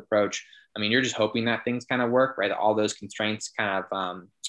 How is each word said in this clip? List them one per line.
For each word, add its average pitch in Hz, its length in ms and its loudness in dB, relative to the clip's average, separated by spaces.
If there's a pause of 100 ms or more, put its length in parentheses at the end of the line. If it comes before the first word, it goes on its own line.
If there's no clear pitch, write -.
approach, 104 420 0 (300)
I 107 60 -6
mean, 107 100 0
you're 127 100 4
just 123 140 -2
hoping 113 300 0
that 117 180 0
things 120 220 -2
kind 127 160 0
of 117 100 0
work, 131 260 2
right? 98 120 0
That - 80 -2
all 107 180 4
those 107 180 2
constraints 107 640 -4
kind 98 260 0
of, 98 140 -6
um, 92 320 -6 (200)